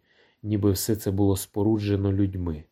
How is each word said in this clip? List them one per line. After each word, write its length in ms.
ніби 280
все 240
це 160
було 260
споруджено 760
людьми 580